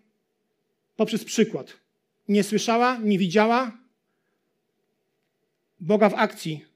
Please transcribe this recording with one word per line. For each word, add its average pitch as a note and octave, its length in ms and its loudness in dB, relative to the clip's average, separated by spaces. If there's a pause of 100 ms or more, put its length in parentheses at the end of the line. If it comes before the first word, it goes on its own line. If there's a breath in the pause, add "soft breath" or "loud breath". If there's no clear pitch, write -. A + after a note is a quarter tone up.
(960)
poprzez A3 280 -2
przykład. - 500 -2 (540)
Nie G3+ 160 2
słyszała, A#3 540 0
nie G#3 200 0
widziała G#3+ 600 0 (2000)
Boga G3+ 300 2
w G3 40 0
akcji. E3+ 520 -4 (100)